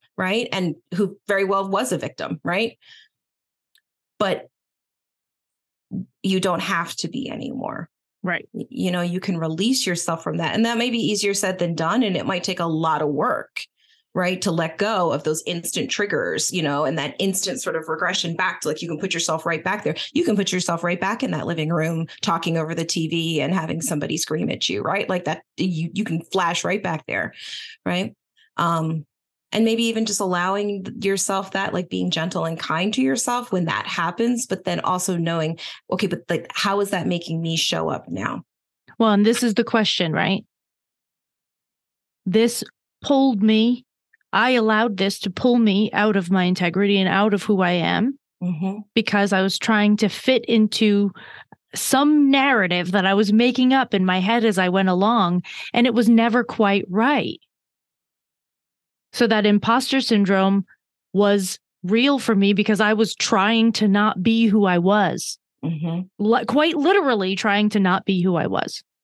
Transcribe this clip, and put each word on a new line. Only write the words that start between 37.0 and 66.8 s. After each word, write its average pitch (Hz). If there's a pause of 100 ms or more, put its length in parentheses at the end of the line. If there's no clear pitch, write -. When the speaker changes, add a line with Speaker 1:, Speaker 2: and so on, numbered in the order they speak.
Speaker 1:
making 170
me 165
show 165
up -
now?" 180 (560)
Speaker 2:
Well, 220
and 202
this 233
is 226
the 233
question, 196
right? 165 (1800)
This 220 (400)
pulled 269
me, 220 (480)
I 226
allowed 220
this 196
to 196
pull 240
me 214
out 208
of 180
my 185
integrity 185
and 190
out 196
of 190
who 196
I 175
am 180 (220)
Speaker 1:
Mm-hmm. 185 (120)
Speaker 2:
because 208
I 190
was 190
trying 208
to 208
fit -
into 214 (640)
some 294
narrative 202
that 190
I 190
was 202
making 247
up 262
in 190
my 185
head 220
as 208
I 185
went 185
along, 180 (320)
and 240
it 233
was 220
never 233
quite 202
right. 214 (1700)
So 240
that 214
imposter 226
syndrome 196 (460)
was 202 (240)
real 240
for 226
me 196
because 202
I 214
was 214
trying 226
to 220
not 202
be 226
who 202
I 180
was. 185 (280)
Speaker 1:
Mm-hmm. 165 (220)
Speaker 2:
Li-, 226
quite 302
literally 269